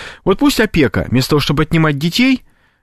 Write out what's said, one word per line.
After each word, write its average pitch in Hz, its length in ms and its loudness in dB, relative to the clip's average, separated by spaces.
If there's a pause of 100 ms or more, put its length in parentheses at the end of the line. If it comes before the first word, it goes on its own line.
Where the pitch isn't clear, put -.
(240)
Вот 190 160 0
пусть 277 200 2
опека, 139 500 0
вместо 127 220 0
того, 147 80 2
чтобы 151 240 0
отнимать 156 340 0
детей, 240 460 0 (400)